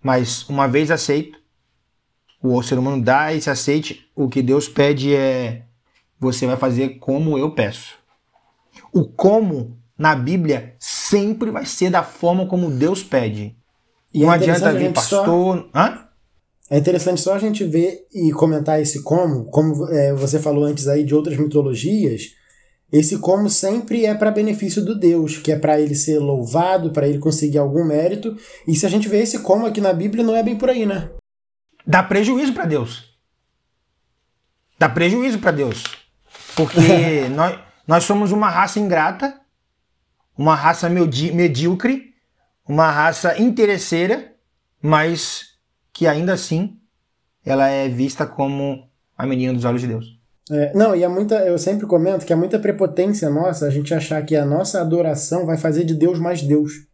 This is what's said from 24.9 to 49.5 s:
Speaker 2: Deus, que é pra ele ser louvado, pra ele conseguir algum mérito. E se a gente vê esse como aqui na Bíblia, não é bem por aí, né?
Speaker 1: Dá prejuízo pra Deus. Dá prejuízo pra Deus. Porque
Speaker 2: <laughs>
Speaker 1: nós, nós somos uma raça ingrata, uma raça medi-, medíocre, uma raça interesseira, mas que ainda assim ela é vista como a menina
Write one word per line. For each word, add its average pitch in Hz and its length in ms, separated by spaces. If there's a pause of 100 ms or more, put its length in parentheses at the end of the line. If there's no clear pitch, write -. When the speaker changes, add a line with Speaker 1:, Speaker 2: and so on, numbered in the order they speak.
Speaker 2:
Deus, 170 400
que - 140
é 147 60
pra 151 220
ele 147 140
ser 151 240
louvado, 151 720
pra 147 160
ele 147 100
conseguir 151 400
algum 143 260
mérito. 190 520 (300)
E 165 80
se 180 120
a - 20
gente 208 200
vê 202 120
esse 226 200
como 220 260
aqui 214 140
na 196 120
Bíblia, 208 320
não 226 120
é 226 60
bem 226 140
por 254 140
aí, 233 160
né? 196 240 (760)
Speaker 1:
Dá 175 160
prejuízo 247 500
pra 269 120
Deus. 147 400 (1700)
Dá 160 100
prejuízo 208 500
pra - 140
Deus. 139 320 (720)
Porque 160 240 (280)
Speaker 2:
<laughs> 143 280
Speaker 1:
nós, 165 240 (280)
nós 170 180
somos 202 280
uma 208 180
raça 185 300
ingrata, 185 580 (960)
uma 156 180
raça 165 340
medi-, 160 440
medíocre, 175 840 (540)
uma 156 220
raça 160 500
interesseira, 196 920 (500)
mas 156 600 (480)
que - 140
ainda 160 260
assim 180 440 (680)
ela 135 240
é 135 200
vista 131 380
como 139 640 (280)
a - 80
menina 127 300